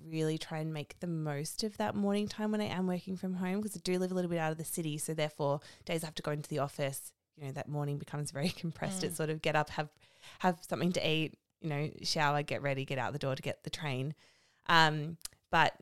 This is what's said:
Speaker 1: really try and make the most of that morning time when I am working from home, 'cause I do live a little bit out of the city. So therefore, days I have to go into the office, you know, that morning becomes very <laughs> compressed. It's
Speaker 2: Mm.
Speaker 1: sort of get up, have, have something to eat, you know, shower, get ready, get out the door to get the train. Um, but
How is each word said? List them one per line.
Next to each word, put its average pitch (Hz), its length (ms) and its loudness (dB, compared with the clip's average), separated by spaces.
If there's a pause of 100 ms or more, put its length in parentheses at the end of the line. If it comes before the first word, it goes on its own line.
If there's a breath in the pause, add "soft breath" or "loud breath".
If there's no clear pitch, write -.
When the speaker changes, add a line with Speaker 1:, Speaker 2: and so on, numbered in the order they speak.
Speaker 1:
really 160 300 2
try - 180 -6
and 156 160 -2
make 147 280 -8
the 180 60 -4
most 156 560 -2
of 208 140 -4
that 208 160 0
morning 202 340 2
time 214 240 -2
when 214 100 2
I 208 40 0
am 185 220 0
working 180 280 -2
from 185 200 -4
home, 185 260 0
'cause 214 160 -4
I - 60 -10
do 185 160 2
live 185 120 2
a 185 40 0
little 180 160 2
bit 170 80 2
out 160 120 2
of 160 60 -2
the 160 80 -8
city. 156 320 -2
So 156 160 -2
therefore, 151 460 2 (260 loud breath)
days 170 180 -2
I 160 40 -4
have 156 80 -8
to - 80 -6
go 151 80 -2
into 151 180 -2
the 151 100 -2
office, 139 540 -2 (240)
you 147 80 -10
know, 135 60 -6
that - 180 -6
morning 143 300 -2
becomes 147 320 -6
very 147 180 0
<laughs> - 80 -6
compressed. 170 460 -4
It's 170 100 -2
Speaker 2:
Mm. - 40 -8
Speaker 1:
sort 156 120 0
of 156 140 -4
get 151 120 4
up, 151 140 4
have, 156 200 -4 (500 loud breath)
have 180 180 4 (100)
something 175 260 2
to 170 140 2
eat, 156 300 2 (240)
you 165 80 -4
know, 147 220 0 (100)
shower, 147 400 2
get 139 220 -2
ready, 135 220 0
get 135 120 -4
out 117 160 -2
the 143 60 -4
door 135 160 0
to - 80 -6
get - 200 -6
the 156 60 -8
train. 139 460 -4 (500 soft breath)
Um, 160 520 6 (320)
but 160 320 6